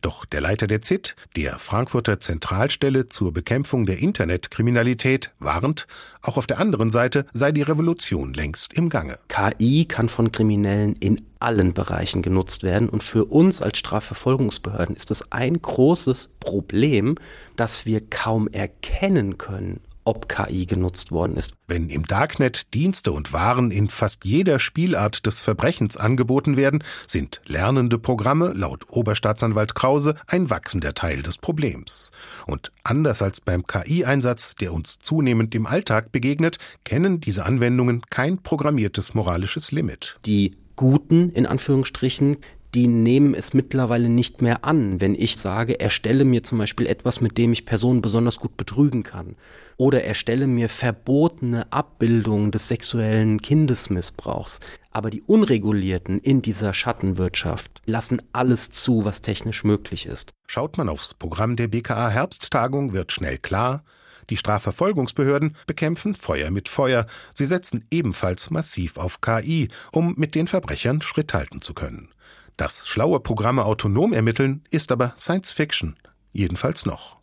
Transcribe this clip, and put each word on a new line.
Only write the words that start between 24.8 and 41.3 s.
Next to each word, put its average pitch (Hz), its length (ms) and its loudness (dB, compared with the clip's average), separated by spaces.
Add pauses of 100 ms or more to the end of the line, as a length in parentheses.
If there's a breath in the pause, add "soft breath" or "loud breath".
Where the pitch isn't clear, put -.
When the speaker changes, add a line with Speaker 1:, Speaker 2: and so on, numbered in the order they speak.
Speaker 1:
des - 160 2
Verbrechens 110 560 0
angeboten 127 580 2
werden, 139 260 2 (240 loud breath)
sind - 380 -4
lernende 117 540 2
Programme 127 560 2
laut - 340 -6
Oberstaatsanwalt 107 840 0
Krause 147 400 2 (120)
ein 180 220 0
wachsender 82 460 -2
Teil 73 280 -2
des 85 140 -6
Problems. - 720 -4 (360 loud breath)
Und - 260 -8 (100)
anders 143 380 0
als 98 220 -2
beim 90 240 -2
K-I-Einsatz, 123 880 0
der 87 160 -6
uns 80 260 -4
zunehmend 123 560 0
im 110 120 0
Alltag 117 460 -2
begegnet, 143 460 0 (260 loud breath)
kennen 170 360 0
diese 98 240 -2
Anwendungen 120 640 2
kein 165 340 -2
programmiertes 143 720 0
moralisches 90 560 -2
Limit. - 540 -6
Speaker 2:
Die 101 320 2 (200)
Guten, 165 540 4